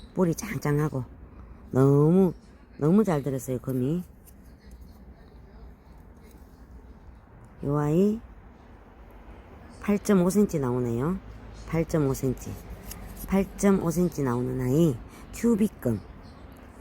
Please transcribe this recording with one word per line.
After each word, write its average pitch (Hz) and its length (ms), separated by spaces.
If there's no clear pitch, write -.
뿌리 175 220
짱짱하고, 143 680
너무, 147 600
너무 190 280
잘 156 180
들었어요, 127 360
금이. 131 440
요 143 120
아이 175 420
팔점오 196 480
센치 190 300
나오네요. 123 580
팔점오 156 460
센치. 123 400
팔점오 190 640
센치 160 320
나오는 127 380
아이, 135 340
큐빅금. 202 640